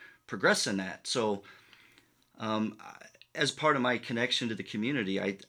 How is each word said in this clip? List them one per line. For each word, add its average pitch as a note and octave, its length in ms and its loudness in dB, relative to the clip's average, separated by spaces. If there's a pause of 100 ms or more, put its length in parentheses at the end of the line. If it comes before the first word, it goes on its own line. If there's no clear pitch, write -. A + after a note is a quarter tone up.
(260)
progress D3+ 400 2
in G2+ 120 0
that. F#2 280 -6
So, G#2+ 360 0 (960)
um, A2 420 0
I, - 260 -18 (260)
as D3 200 0
part D3+ 240 4
of B2 60 2
my B2 140 4
connection A#2+ 520 0
to A2 80 -2
the G2 80 -6
community, G#2+ 560 0
I, G2 180 -2 (100)